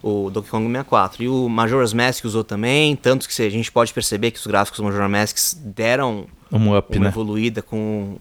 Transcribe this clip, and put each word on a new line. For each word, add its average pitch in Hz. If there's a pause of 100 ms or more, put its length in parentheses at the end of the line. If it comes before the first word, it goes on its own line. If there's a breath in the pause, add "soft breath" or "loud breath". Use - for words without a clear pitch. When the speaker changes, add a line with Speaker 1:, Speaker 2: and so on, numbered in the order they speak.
Speaker 1:
O 101
Donkey 101
Kong 110
sessenta 123
e 139
quatro. 101
E 123
o 127
Majora's 117
Mask 123
usou 110
também, 135
tanto 131
que -
se, 127
a 107
gente 113
pode 117
perceber 113
que -
os -
gráficos 101
do 107
Majora's 101
Mask 104 (200)
deram 117 (240)
Speaker 2:
Um 107
up, 98
Speaker 1:
uma 95
Speaker 2:
né? 98
Speaker 1:
evoluída 110
com 107